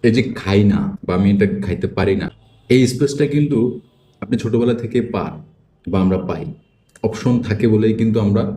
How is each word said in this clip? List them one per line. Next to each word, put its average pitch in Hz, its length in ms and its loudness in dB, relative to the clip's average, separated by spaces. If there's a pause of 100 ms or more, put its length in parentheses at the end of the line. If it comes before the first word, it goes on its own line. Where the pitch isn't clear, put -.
এই 120 80 4
যে 120 100 2 (140)
খাই 98 280 0
না 98 160 4 (240)
বা - 120 -4
আমি 98 160 2
এটা 101 160 4 (180)
খাইতে 87 220 -4
পারি 95 280 0
না, 82 120 -4 (420)
এই 127 180 6
স্পেসটা 143 400 0
কিন্তু 147 300 0 (640)
আপনি 117 160 -4
ছোটবেলা 117 440 0
থেকে 113 160 -4 (160)
পান 82 200 -6 (540)
বা 92 120 -2
আমরা 92 180 2 (120)
পাই। 82 140 -6 (600)
অপশন - 380 0
থাকে 107 260 -2
বলেই 110 260 4
কিন্তু 113 260 0
আমরা 107 240 2 (140)